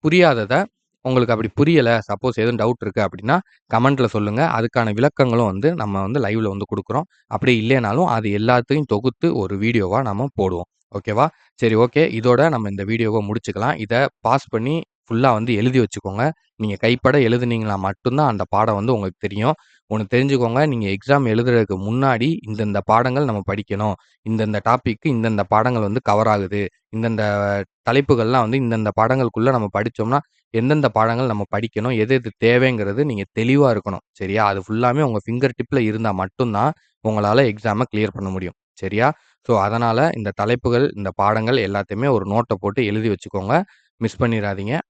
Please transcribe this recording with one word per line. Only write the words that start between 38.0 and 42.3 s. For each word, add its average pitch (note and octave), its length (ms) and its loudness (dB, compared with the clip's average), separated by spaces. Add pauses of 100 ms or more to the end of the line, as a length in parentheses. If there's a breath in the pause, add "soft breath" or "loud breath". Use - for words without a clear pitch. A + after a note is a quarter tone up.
பண்ண F#2+ 160 -6
முடியும். F#2 260 -8 (220)
சரியா? G#2 300 0 (400 soft breath)
So, A#2+ 100 2
அதனால A2+ 400 0 (140)
இந்த G#2 200 -6
தலைப்புகள், A#2+ 600 0
இந்த G2 240 -6
பாடங்கள் A2 420 0
எல்லாத்தையுமே G2+ 540 -2
ஒரு G2+ 140 0
நோட்ட A2 280 0